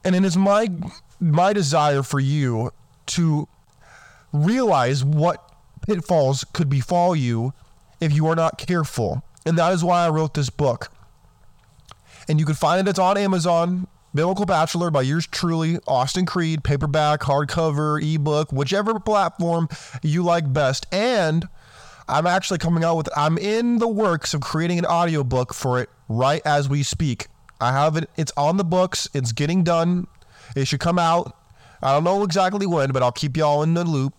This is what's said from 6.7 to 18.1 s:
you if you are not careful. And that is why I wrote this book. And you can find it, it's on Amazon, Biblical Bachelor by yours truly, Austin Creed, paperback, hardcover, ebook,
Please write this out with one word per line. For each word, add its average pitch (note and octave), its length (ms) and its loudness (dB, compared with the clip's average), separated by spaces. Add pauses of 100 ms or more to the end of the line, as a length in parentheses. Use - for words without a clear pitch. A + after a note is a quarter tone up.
you B2 380 -2 (460)
if D#3 140 0
you D#3 140 2
are E3 80 2
not E3 220 0
careful. C#3+ 680 -2 (220)
And E3 120 0
that E3+ 160 2
is E3+ 100 0
why F3 220 2
I E3 40 2
wrote D#3 240 -2
this C#3 160 -2
book. - 420 -4 (1400)
And D3+ 120 2
you D#3 60 2
can D3+ 100 0
find F3 300 2
it, G3+ 40 0
it's F#3+ 100 -2
on F#3+ 180 2
Amazon, F3+ 680 0 (260)
Biblical F#3 320 0
Bachelor E3+ 460 0
by C#3+ 100 2
yours D3 240 0
truly, E3 600 -2
Austin C#3 380 0
Creed, D#3+ 380 -2
paperback, D3+ 580 0
hardcover, D3+ 840 0
ebook, D3+ 480 0